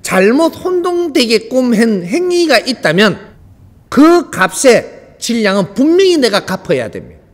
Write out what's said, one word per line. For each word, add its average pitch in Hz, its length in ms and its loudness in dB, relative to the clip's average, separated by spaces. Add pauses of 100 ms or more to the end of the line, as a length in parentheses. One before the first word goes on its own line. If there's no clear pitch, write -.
잘못 226 480 2
혼동되게끔 311 1200 -2
한 208 300 0
행위가 330 560 0
있다면 190 600 0 (680)
그 330 400 4
값의 - 880 -2
질량은 208 540 -2
분명히 349 440 2
내가 208 280 0
갚아야 143 440 -4
됩니다. 73 300 -16 (140)